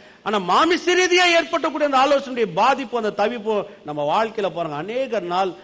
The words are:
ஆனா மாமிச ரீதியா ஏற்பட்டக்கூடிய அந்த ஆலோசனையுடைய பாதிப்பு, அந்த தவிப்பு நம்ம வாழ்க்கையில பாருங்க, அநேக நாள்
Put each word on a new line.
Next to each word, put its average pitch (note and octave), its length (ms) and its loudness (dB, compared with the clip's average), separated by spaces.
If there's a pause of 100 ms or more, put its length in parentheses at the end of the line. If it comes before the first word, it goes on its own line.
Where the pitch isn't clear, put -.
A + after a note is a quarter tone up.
(240)
ஆனா G#3+ 140 -2
மாமிச D4+ 580 2
ரீதியா F4+ 400 4
ஏற்பட்டக்கூடிய D#4+ 560 0
அந்த C4+ 60 2
ஆலோசனையுடைய C4 560 2
பாதிப்பு, A#3+ 440 0
அந்த G#3 300 0
தவிப்பு G#3+ 380 -4 (200)
நம்ம D3+ 400 0
வாழ்க்கையில G3+ 280 -4
பாருங்க, D#3+ 240 -6
அநேக A3+ 420 -4
நாள் F3 340 -2 (100)